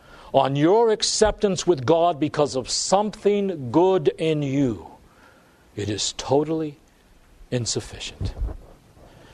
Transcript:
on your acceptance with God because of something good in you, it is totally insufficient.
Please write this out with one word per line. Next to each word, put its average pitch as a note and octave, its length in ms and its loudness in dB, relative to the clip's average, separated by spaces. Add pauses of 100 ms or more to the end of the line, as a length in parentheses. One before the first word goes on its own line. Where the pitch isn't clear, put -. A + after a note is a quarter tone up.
(340)
on C3+ 240 2
your G#3 320 4
acceptance G#3 760 0
with D3 200 2
God E3 340 4
because C#3+ 380 0
of A#2+ 120 -6
something G3 1000 -2
good F3+ 460 4
in D#3 260 -2
you, C3 440 -2 (880)
it G2+ 120 -4
is - 280 -4
totally D3+ 600 -2 (720)
insufficient. - 840 -6 (1000)